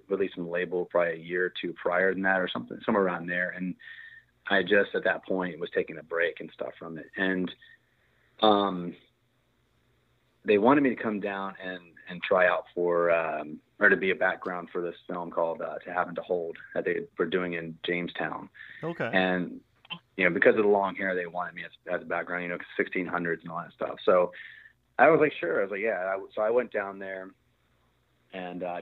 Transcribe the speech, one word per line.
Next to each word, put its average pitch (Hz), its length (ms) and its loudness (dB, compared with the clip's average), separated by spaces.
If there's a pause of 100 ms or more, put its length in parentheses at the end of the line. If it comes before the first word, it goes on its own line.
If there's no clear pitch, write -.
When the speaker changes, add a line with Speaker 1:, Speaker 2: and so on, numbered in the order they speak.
Speaker 1:
released 98 260 0
from 87 100 -6
the 85 60 -8
label 87 340 -2
probably 87 280 2
a 82 40 -10
year 87 300 -2
or - 140 -6
two 85 120 -4
prior 92 400 2
than 95 100 -2
that 95 180 4
or 90 80 -2
something, - 360 -8
somewhere 107 200 4
around 87 220 -2
there. 90 240 -2
And 90 240 -6 (720)
I 98 160 4
just, 101 320 2
at 92 100 0
that 92 200 0
point, 90 340 -2
was 87 120 -6
taking 87 280 -2
a 76 40 -16
break 82 380 -2
and 80 120 -14
stuff - 260 -10
from 82 200 -10
it. - 80 -14 (100)
And, 92 340 0 (920)
um, 98 540 4 (1500)
they 104 120 6
wanted 135 240 6
me 135 80 4
to 107 120 0
come 107 180 -2
down 98 420 -6
and, 92 200 -10 (280)
and 87 140 -12
try 90 240 4
out 90 160 2 (100)
for, 85 380 2
um, 78 480 -2 (200)
or 101 100 8
to 95 80 6
be 92 140 0
a 87 40 0
background 90 560 -2
for 90 100 -4
this 85 140 -6 (120)
film 87 240 -8
called, 82 300 -2
uh, 78 180 -6
To 90 140 -12
Have 87 140 0
and 87 80 -10
to 82 60 -6
Hold 85 360 -4 (160)
that 85 120 -2
they 85 160 -2 (160)
were 87 80 2
doing 87 280 -2
in 82 320 -8
Jamestown. 87 640 -4 (340)
Speaker 2:
Okay. 156 300 -4
Speaker 1:
And, 92 480 0 (560)
you 95 80 4
know, 85 80 4
because 107 240 6
of 107 60 4
the 101 60 6
long 98 260 4
hair, 95 200 -2
they 90 120 -4
wanted 87 280 -8
me 85 100 -12
as, 85 60 -16 (220)
as 85 80 0
a 82 40 -14
background, 85 380 -4
you 87 60 -4
know, 87 80 -4 (200)
sixteen 90 300 -2
hundreds 85 360 -2
and 85 80 -10
all 82 120 -6
that 78 100 -18
stuff. - 320 -6
So 92 260 6 (680)
I 147 100 10
was 156 120 8
like, 151 180 2
"Sure." 170 200 -2
I 101 40 2
was 95 80 -4
like, 101 100 -4
"Yeah." 107 160 0 (180)
I, 98 40 -4 (160)
so 110 60 -2
I 110 100 2
went 120 220 2
down 98 260 -4
there 95 320 -10 (1000)
and, 90 300 -8
uh, 87 180 -4